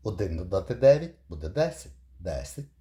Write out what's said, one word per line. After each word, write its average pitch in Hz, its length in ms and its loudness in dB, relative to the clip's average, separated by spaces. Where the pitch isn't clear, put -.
один 92 340 -4
додати 95 380 -4
дев'ять 143 400 6
буде 78 200 -10
десять. 151 440 -4
Десять 85 480 -8